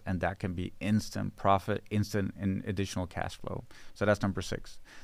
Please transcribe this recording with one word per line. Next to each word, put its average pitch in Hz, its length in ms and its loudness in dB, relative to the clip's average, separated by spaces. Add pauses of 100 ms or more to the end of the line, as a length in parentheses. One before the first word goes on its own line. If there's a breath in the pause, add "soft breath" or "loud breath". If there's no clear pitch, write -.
and 92 140 0
that 92 180 0
can 92 140 -2
be 90 260 -4
instant 101 560 0
profit, 98 560 4
instant 104 480 2
in 98 260 0
additional 95 400 0
cash - 320 -4
flow. - 260 -6 (300 loud breath)
So - 120 0
that's 104 180 6
number 98 180 2
six. - 380 -6 (240 loud breath)